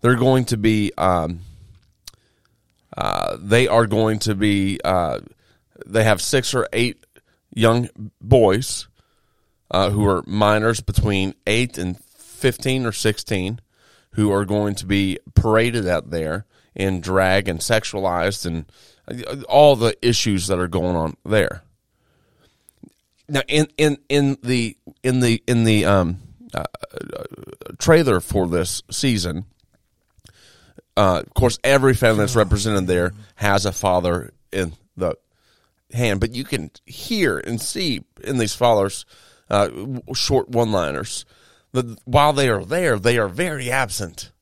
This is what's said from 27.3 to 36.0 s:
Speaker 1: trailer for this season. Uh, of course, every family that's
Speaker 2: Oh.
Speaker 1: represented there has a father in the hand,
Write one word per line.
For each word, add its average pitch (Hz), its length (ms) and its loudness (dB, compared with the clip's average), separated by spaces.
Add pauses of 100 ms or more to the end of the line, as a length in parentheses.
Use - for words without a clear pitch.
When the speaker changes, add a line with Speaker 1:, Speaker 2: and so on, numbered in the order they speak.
Speaker 1:
trailer 143 420 4
for 92 280 -2
this 85 420 -2
season. 92 540 -2 (1500)
Uh, 95 300 2
of - 80 -20
course, 123 300 2
every 135 300 4
family 110 260 4
that's 104 160 0
Speaker 2:
Oh. 113 40 4
Speaker 1:
represented 101 460 2
there 90 260 0 (240)
has 101 280 0
a 98 80 -2
father 87 600 -2 (200)
in 90 200 -4 (240)
the 87 180 -4 (760)
hand, 113 280 -2